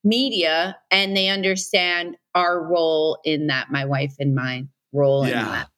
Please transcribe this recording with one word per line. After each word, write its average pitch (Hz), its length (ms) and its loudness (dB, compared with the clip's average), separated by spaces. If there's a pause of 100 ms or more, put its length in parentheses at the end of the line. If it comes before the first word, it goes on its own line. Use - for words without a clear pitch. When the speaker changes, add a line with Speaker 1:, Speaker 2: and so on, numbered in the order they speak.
Speaker 1:
media 190 720 2 (140)
and 196 260 2
they 190 120 2
understand 185 880 -2 (180)
our 175 280 0
role 160 640 2
in 151 220 -2
that, 131 240 -2
my 139 160 -2
wife 139 320 -4
and 139 160 2
my 127 320 -4 (260)
role 139 300 2
in 127 80 0
Speaker 2:
Yeah. 117 140 -2
Speaker 1:
that. 113 340 -6